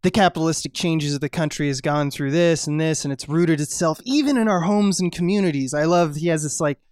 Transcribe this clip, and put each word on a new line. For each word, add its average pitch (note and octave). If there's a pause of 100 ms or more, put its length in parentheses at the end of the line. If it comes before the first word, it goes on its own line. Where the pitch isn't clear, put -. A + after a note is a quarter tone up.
"The F3+
capitalistic E3
changes D#3
of C#3
the D3
country D3+
has C3+
gone D3
through C#3
this E3
and D3+
this, D#3+
and C#3+
it's -
rooted D#3+
itself D#3
even C#4
in A3+
our F#3
homes G3+
and F3+
communities." E3+
I D3+
love, E3
he D#3
has D#3
this, D3+
like, D3 (120)